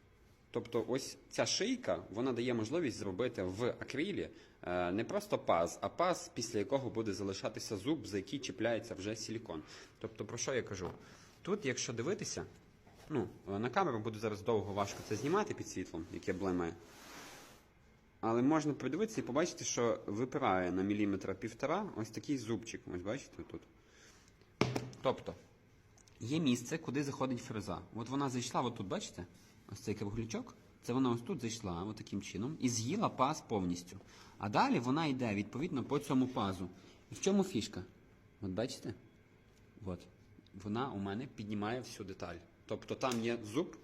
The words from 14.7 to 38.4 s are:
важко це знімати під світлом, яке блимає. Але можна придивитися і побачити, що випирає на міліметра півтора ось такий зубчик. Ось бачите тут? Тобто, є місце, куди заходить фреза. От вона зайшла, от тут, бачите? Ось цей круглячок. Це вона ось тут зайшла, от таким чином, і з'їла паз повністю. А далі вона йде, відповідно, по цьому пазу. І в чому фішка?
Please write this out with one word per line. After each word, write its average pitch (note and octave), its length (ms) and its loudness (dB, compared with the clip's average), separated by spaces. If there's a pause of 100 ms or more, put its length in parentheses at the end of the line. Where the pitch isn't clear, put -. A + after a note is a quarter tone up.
важко G2 340 0
це A2 80 -2
знімати D#3 380 2
під - 140 -8
світлом, E2 460 -4
яке F2 200 -2
блимає. F2+ 400 2 (1500)
Але A2+ 200 4
можна D3 320 6
придивитися C#3+ 480 0
і - 20 2
побачити, C#3+ 420 0
що A#2+ 400 4
випирає G#2 680 2
на F#2 120 4
міліметра G2 500 2
півтора C#3 520 -2 (100)
ось G#2+ 140 -4
такий C#3 280 -2
зубчик. A2 440 -2 (140)
Ось F2 60 -2
бачите A2+ 420 -4
тут? - 180 -10 (1400)
Тобто, - 340 2 (840)
є C3+ 200 0
місце, C#3 380 2
куди C#3+ 260 0
заходить C3 400 0
фреза. G2 380 -4 (140)
От A2+ 140 -6
вона C#3 200 2
зайшла, B2+ 320 0
от A#2+ 140 0
тут, G2 120 -4
бачите? D3+ 380 -4 (460)
Ось G#2 80 -10
цей G#2 160 -2
круглячок. A2+ 600 -4 (260)
Це A#2+ 120 -2
вона C3 180 6
ось A#2 100 2
тут D3 200 -4
зайшла, F#2+ 420 -2
от G#2+ 120 -4
таким - 260 -4
чином, A#2+ 380 -4
і B2+ 100 4
з'їла B2+ 400 2
паз C3+ 320 2
повністю. F#2 560 0 (400)
А G2+ 120 -2
далі G3 300 6
вона C3+ 260 4
йде, B2+ 280 2
відповідно, B2 500 0
по C3 160 2
цьому C3 280 4
пазу. F#2+ 420 0 (420)
І - 40 -10
в - 40 -10
чому G3 240 6
фішка? G#2 400 -2 (580)